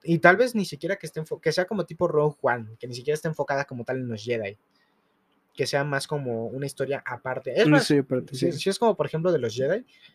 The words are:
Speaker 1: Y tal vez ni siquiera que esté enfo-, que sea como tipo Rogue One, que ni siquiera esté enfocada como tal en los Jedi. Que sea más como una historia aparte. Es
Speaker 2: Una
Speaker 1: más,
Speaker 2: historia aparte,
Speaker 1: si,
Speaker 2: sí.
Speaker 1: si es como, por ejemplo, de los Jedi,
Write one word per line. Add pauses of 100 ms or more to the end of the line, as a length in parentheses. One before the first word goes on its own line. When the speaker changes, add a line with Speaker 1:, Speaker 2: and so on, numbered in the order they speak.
Speaker 1:
Y
tal
vez
ni
siquiera
que
esté
enfo-,
que
sea
como
tipo
Rogue
One,
que
ni
siquiera
esté
enfocada
como
tal
en
los
Jedi. (960)
Que
sea
más
como
una
historia
aparte.
Es
Speaker 2:
Una
Speaker 1:
más,
Speaker 2:
historia
aparte,
Speaker 1:
si,
Speaker 2:
sí.
Speaker 1:
si
es
como,
por
ejemplo,
de
los
Jedi, (300)